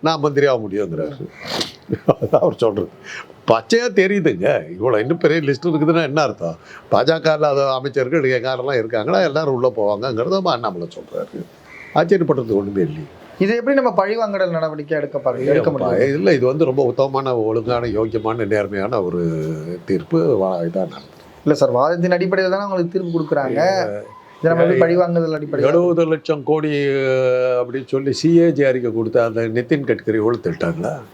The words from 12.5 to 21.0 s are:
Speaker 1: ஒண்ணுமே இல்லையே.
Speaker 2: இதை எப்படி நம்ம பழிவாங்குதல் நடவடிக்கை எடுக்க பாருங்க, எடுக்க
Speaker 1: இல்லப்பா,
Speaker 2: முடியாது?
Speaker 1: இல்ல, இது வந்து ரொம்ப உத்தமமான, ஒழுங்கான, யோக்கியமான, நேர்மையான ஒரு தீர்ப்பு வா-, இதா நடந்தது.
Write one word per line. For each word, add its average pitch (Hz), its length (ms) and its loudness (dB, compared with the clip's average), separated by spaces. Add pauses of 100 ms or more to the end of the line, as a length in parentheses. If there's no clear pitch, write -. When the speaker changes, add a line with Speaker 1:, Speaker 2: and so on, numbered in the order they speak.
Speaker 1:
ஒண்ணுமே 101 220 -2
இல்லையே. 151 240 -4 (320)
Speaker 2:
இதை 196 180 0
எப்படி 269 240 0
நம்ம 214 260 0
பழிவாங்குதல் 202 440 -2
நடவடிக்கை 156 480 -4
எடுக்க 147 200 -6
பாருங்க, 131 320 -2
எடுக்க 147 200 2
Speaker 1:
இல்லப்பா, - 20 -4
Speaker 2:
முடியாது? 127 400 0
Speaker 1:
இல்ல, 180 200 2
இது 123 140 2
வந்து 147 180 2
ரொம்ப 135 200 0
உத்தமமான, 131 520 0
ஒழுங்கான, 117 500 -2
யோக்கியமான, 110 600 -2
நேர்மையான 101 560 -2
ஒரு 82 480 -2 (340)
தீர்ப்பு 160 340 -2
வா-, 107 360 2
இதா 85 200 -4
நடந்தது. 82 400 -6 (280)